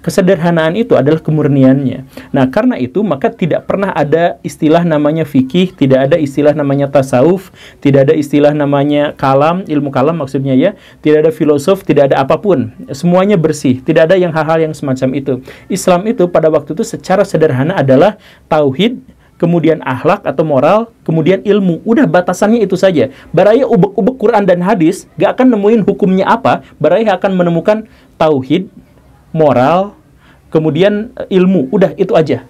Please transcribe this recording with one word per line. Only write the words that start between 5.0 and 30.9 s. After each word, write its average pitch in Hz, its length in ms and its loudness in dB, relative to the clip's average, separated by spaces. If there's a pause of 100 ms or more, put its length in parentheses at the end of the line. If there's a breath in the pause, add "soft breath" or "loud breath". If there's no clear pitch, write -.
fikih, 175 540 -2
tidak 135 340 2
ada 170 60 2
istilah 147 400 0
namanya 139 320 -2
tasawuf, 143 640 0 (240 loud breath)
tidak 139 320 2
ada 160 80 4
istilah 147 400 2
namanya 147 580 0
kalam, 147 540 0
ilmu 143 240 -4
kalam 147 240 -2
maksudnya 135 400 -2
ya. 180 160 2 (320 loud breath)
Tidak 151 240 4
ada - 20 0
filosof, 151 540 0
tidak 143 280 2
ada 143 120 0
apapun. 156 480 -2 (160)
Semuanya 185 480 0
bersih. 151 480 0
Tidak 160 260 2
ada 190 60 4
yang 175 160 -2
hal-hal 160 320 -2
yang 156 80 -8
semacam 131 400 -4
itu. 139 200 -4 (360 loud breath)
Islam 185 400 0
itu 185 160 0
pada 160 240 0
waktu 151 240 -2
itu 220 100 -6
secara 185 380 -4
sederhana 160 560 0
adalah 156 400 2 (320 soft breath)
tauhid, 156 480 0 (400 soft breath)
kemudian 165 480 0
akhlak 143 400 -2
atau 151 180 -4
moral, 160 480 0 (140)
kemudian 160 400 0
ilmu. 196 400 0
Udah 233 240 2
batasannya 196 560 0
itu 185 100 -4
saja. 175 380 0 (180 loud breath)
Baraya 208 380 4
ubek-ubek 233 480 0
Quran 208 260 0
dan 180 220 2
hadis, 185 400 0 (100)
gak 190 220 -2
akan 254 180 2
nemuin 208 300 2
hukumnya 190 420 0
apa. - 380 0 (160 loud breath)
Baraya 185 340 2
akan 185 220 -2
menemukan 175 480 0 (320 soft breath)
tauhid, 151 500 0 (640)
moral, 156 600 2 (560 soft breath)
kemudian, 190 680 0